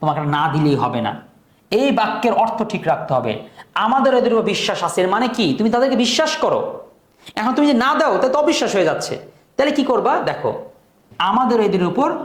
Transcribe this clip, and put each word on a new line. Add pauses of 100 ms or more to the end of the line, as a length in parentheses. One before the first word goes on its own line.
তোমাকে
না
দিলেই
হবে
না, (500)
এই
বাক্যের
অর্থ
ঠিক
রাখতে
হবে।" (340)
"আমাদের
এদের
উপর
বিশ্বাস
আছে"
এর
মানে
কি?
তুমি
তাদেরকে
বিশ্বাস
করো। (560)
এখন
তুমি
যদি
না
দাও,
তাহলে
তো
অবিশ্বাস
হয়ে
যাচ্ছে। (380)
তাহলে
কি
করবা?
দেখো, (640)
"আমাদের
এদের
উপর (120)